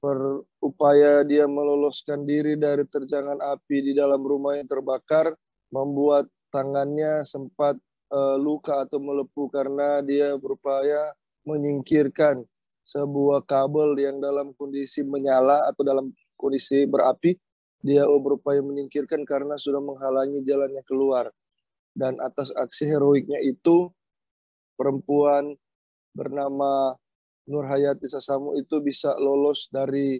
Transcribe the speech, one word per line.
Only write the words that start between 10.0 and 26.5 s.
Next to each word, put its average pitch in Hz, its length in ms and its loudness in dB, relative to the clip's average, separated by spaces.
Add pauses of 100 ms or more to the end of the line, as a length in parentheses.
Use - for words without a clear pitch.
dia 143 400 0
berupaya 143 720 -2 (320)
menyingkirkan 147 960 0 (400)
sebuah 143 640 0
kabel 147 480 0
yang 139 240 -2
dalam 139 400 -6
kondisi 139 480 -8
menyala 139 640 2
atau 143 160 -2
dalam 135 240 0 (240)
kondisi 135 560 0
berapi. 135 480 2 (400)
Dia 143 320 2
berupaya 139 560 2
menyingkirkan 143 560 -6
karena 143 320 -4
sudah 143 320 -4
menghalangi 135 560 -2
jalannya 135 400 -2
keluar. 131 480 0 (640)
Dan 131 240 -4
atas 131 400 -6
aksi 131 320 -4
heroiknya 143 480 2
itu, 170 560 2 (880)
perempuan 143 720 2 (560)
bernama 139 880 -2 (480)